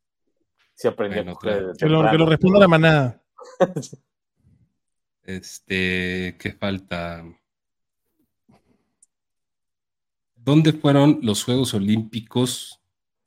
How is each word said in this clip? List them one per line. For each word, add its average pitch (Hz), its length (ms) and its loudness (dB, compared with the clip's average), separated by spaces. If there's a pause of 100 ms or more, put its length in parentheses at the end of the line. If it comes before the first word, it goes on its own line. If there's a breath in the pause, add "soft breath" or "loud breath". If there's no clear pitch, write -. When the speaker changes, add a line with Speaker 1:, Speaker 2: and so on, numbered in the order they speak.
(760)
Speaker 1:
Sí - 140 -2
aprendí 104 280 -4
Speaker 2:
Bueno, 87 160 -6
Speaker 1:
a - 20 -12
coger 107 220 -6
Speaker 2:
otra. 98 120 -6
Speaker 1:
desde 87 100 -12
Speaker 3:
Que 151 80 -2
lo, 156 120 2
que 156 40 4
lo 127 80 4
Speaker 1:
temprano. 160 200 2
Speaker 3:
responda 185 300 4
la 190 80 8
manada. 160 540 2 (360)
Speaker 1:
<laughs> 180 440 -4 (1300)
Speaker 2:
Este, 92 1120 -6
¿qué 101 140 -8
falta? 87 720 -8 (3000)
¿Dónde 151 360 2
fueron 147 500 4
los 107 200 -2
Juegos 123 320 -2
Olímpicos 110 1080 -4 (460)